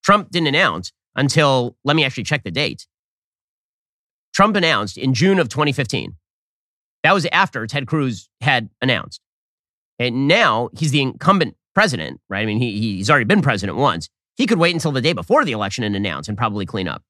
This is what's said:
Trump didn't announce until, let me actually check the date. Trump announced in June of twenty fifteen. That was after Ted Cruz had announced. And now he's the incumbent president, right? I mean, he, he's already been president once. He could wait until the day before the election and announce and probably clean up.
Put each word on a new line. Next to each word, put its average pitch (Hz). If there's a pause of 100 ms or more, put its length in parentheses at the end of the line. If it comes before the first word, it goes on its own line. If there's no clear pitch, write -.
Trump 202
didn't 170
announce 135 (240)
until, 135
let 147
me 156
actually 127
check 143
the 95
date. 120 (1500)
Trump 202
announced 147
in 131
June 180
of 135
twenty 147
fifteen. 104 (880)
That 165
was 185
after 160
Ted 135
Cruz 131 (120)
had 120 (140)
announced. 123 (800)
And 127
now 147
he's 151
the 143
incumbent 160 (180)
president, 107
right? 98
I 107
mean, 107
he, 107
he's 98
already 139
been 185
president 101
once. 95 (280)
He 262
could 220
wait 170
until 160
the 131
day 160
before 247
the 147
election 104
and 104
announce 85
and 104
probably 104
clean 95
up. -